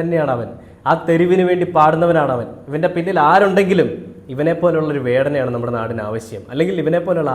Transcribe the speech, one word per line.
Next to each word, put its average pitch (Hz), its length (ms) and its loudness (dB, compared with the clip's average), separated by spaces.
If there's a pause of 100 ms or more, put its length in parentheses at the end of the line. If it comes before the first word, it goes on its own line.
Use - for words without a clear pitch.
തന്നെയാണ് 160 360 0
അവൻ. 113 120 -6 (400)
ആ 156 60 4 (140)
തെരുവിന് 180 420 4
വേണ്ടി 175 260 0
പാടുന്നവനാണ് 160 600 2
അവൻ. 113 120 -6 (200)
ഇവൻ്റെ 156 280 -2
പിന്നിൽ 175 220 -2 (120)
ആരുണ്ടെങ്കിലും 185 600 4 (440)
ഇവനെപ്പോലുള്ളൊരു 156 680 0 (100)
വേടനെയാണ് 135 440 0
നമ്മുടെ 120 220 -6
നാടിന് 113 320 -6
ആവശ്യം, 110 420 -10
അല്ലെങ്കിൽ 170 320 -2
ഇവനെപ്പോലുള്ള 165 520 2